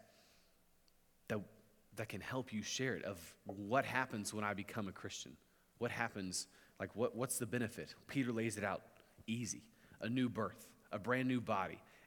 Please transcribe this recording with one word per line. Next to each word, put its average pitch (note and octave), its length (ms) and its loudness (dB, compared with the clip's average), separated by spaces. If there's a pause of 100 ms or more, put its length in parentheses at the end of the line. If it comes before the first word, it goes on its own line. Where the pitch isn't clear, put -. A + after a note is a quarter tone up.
(1300)
that, G#2+ 100 4 (560)
that A2 140 -6
can G2 120 -6
help B2+ 320 -2
you G#2+ 80 2
share C3 320 0
it, F2 100 -2
of G2 140 -2 (280)
what G2+ 400 2
happens A#2+ 460 0
when G#2+ 120 0
I G#2 100 2
become G2+ 340 -2
a F#2 40 -4
Christian. F2 440 -8 (440)
What A#2+ 100 2
happens, G#2 560 0 (340)
like, G2 160 -2
what, A2+ 200 2
what's B2 240 0
the A#2+ 80 0
benefit? A2 480 -2 (100)
Peter B2+ 260 2
lays A2+ 260 2
it G2+ 60 0
out F#2+ 200 0 (420)
easy. A2+ 380 -2 (380)
A A2 80 0
new B2+ 200 4
birth, G2+ 380 -2 (240)
a G#2 80 -2
brand B2 280 2
new B2+ 140 4
body, G2 380 0 (280)